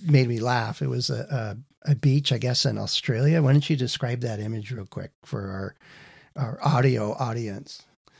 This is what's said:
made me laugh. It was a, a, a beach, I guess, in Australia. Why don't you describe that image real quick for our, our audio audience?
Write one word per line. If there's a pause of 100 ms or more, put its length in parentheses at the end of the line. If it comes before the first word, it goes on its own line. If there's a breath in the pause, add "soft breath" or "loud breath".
made
me
laugh.
It
was
a, (300)
a,
a
beach,
I
guess,
in
Australia.
Why
don't
you
describe
that
image
real
quick (140)
for (640 soft breath)
our,
our
audio
audience? (380 soft breath)